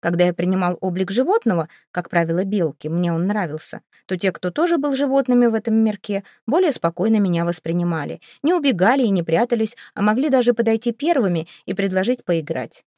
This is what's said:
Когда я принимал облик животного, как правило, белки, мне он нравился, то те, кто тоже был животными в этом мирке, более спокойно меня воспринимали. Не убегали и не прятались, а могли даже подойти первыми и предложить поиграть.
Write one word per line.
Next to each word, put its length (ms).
Когда 240
я 80
принимал 480
облик 300
животного, 580
как 180
правило, 340
белки, 440
мне 260
он 140
нравился, 540
то 100
те, 140
кто 180
тоже 300
был 160
животными 500
в 80
этом 220
мирке, 480
более 240
спокойно 460
меня 280
воспринимали. 720
Не 140
убегали 480
и 80
не 100
прятались, 560
а 80
могли 280
даже 240
подойти 380
первыми 560
и 100
предложить 500
поиграть. 580